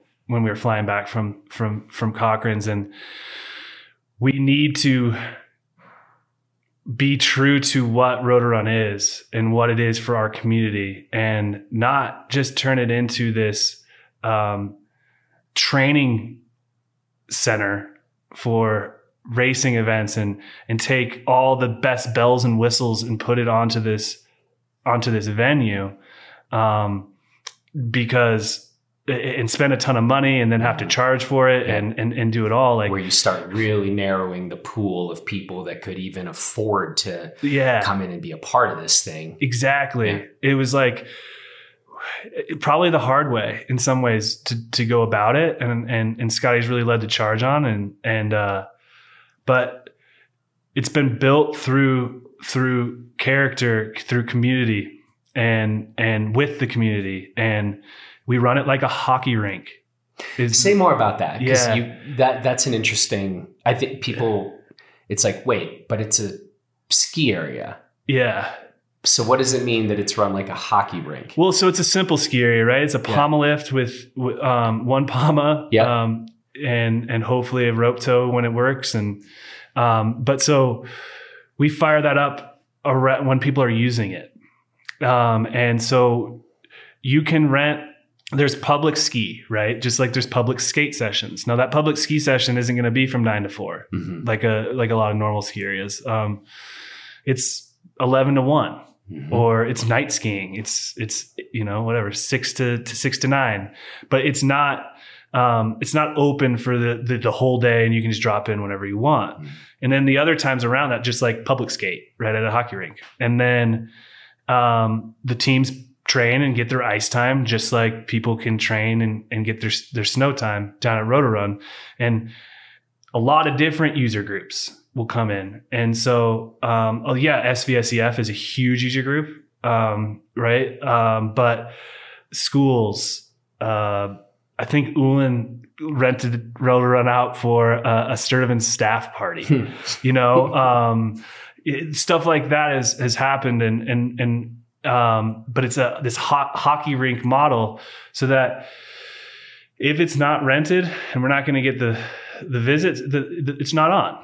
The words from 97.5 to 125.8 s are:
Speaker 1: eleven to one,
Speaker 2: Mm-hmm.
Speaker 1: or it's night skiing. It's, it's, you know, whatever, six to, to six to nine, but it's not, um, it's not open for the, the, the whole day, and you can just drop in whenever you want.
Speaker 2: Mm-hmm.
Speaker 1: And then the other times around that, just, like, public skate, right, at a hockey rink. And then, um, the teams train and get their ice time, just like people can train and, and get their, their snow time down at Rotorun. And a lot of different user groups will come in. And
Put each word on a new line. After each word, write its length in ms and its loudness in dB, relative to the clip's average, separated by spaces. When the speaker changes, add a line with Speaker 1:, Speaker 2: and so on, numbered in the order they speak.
Speaker 1:
eleven 360 4
to 80 4
one, 380 0
Speaker 2:
Mm-hmm. 220 -10
Speaker 1:
or 320 4
it's 220 -4
night 260 0
skiing. 420 -4
It's, 420 -8
it's, 380 -8
you 120 -4
know, 180 -4
whatever, 300 -2
six 420 -4
to, 240 -2
to 160 -10
six 240 -4
to 100 -2
nine, 440 0
but 160 2
it's 200 0
not, 400 2
um, 460 2
it's 140 0
not 220 0
open 400 2
for 220 -2
the, 260 -2
the, 140 -2
the 140 0
whole 260 2
day, 260 4
and 80 2
you 100 2
can 100 0
just 100 -4
drop 260 0
in 140 -4
whenever 240 -6
you 120 -4
want. 400 0
Speaker 2:
Mm-hmm. 100 -16
Speaker 1:
And 100 0
then 120 2
the 140 4
other 180 2
times 260 -2
around 280 0
that, 120 -2
just, 200 -2
like, 220 0
public 280 -2
skate, 320 -6
right, 180 -2
at 80 -2
a 80 0
hockey 240 -2
rink. 240 -12
And 220 2
then, 500 2
um, 800 2
the 100 -2
teams 380 2
train 380 2
and 120 0
get 140 -2
their 160 -2
ice 240 0
time, 380 2
just 260 0
like 340 0
people 300 -2
can 220 -2
train 440 0
and, 300 -4
and 120 -2
get 160 -4
their, 100 -4
their 120 -4
snow 280 0
time 460 -4
down 200 0
at 80 -2
Rotorun. 540 2
And 320 0
a 60 -2
lot 300 4
of 80 0
different 400 0
user 260 0
groups 540 -10
will 100 -4
come 240 -2
in. 400 -8
And 260 0